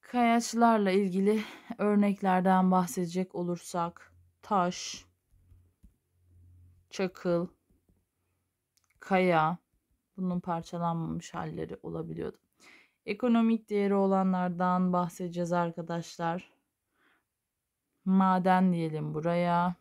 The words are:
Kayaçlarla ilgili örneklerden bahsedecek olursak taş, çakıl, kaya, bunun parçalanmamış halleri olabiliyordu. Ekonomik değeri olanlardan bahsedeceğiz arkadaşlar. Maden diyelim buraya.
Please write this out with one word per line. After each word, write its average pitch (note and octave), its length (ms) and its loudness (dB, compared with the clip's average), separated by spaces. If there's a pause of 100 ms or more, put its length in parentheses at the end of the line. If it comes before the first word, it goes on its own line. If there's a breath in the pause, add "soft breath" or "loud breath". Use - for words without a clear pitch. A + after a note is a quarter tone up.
Kayaçlarla A#3 880 2
ilgili G3 520 2 (360 loud breath)
örneklerden F#3+ 920 4
bahsedecek F#3 640 0
olursak F3 800 -6 (300)
taş, - 640 -2 (1800)
çakıl, F3+ 580 -4 (1500)
kaya, F3 580 2 (580)
bunun F3+ 240 -4
parçalanmamış E3+ 920 -6
halleri E3 480 -10
olabiliyordu. E3 560 -10 (680 soft breath)
Ekonomik A3+ 640 0
değeri G3+ 240 0
olanlardan F#3 1000 0
bahsedeceğiz F3 600 -4
arkadaşlar. E3+ 1000 -4 (1500)
Maden F#3 680 4
diyelim D#3 420 -4
buraya. F3 680 0